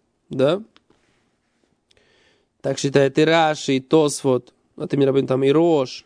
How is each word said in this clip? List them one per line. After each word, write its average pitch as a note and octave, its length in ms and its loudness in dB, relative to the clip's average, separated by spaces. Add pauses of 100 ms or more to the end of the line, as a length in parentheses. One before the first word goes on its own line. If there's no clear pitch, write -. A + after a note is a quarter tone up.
(280)
да? D3+ 340 0 (2000)
Так C3+ 180 -6
считает C#3 400 0
и D#3 60 4
Раши, D#3 520 0
и B2+ 40 -2
Тосфот, C#3 760 0 (220)
от - 180 -8
имени C#3 120 2
Рабонан C3+ 200 0
там C3+ 180 -2
и C3+ 60 2
Рош. D3+ 560 0